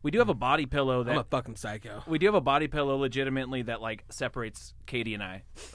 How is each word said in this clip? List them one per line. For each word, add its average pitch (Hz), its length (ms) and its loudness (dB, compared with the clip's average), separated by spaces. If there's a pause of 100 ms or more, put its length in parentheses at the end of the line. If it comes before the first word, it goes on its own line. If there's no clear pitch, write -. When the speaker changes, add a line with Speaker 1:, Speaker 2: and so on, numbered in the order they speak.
Speaker 1:
We 151 80 0
do 160 80 2
have 233 120 6
a 185 40 4
body 139 320 2
pillow 131 380 2
that 117 80 -2
Speaker 2:
I'm 123 80 2
a 120 40 -2
fucking 127 340 -4
psycho. 107 500 -10
Speaker 1:
we 160 100 2
do 156 80 4
have 208 100 6
a 180 60 6
body 143 260 4
pillow 139 300 0
legitimately 131 680 0
that, 117 160 -4
like, 110 300 -6
separates - 640 -6 (140)
Katie 117 260 -2
and 104 80 -6
I. 92 220 -10 (320)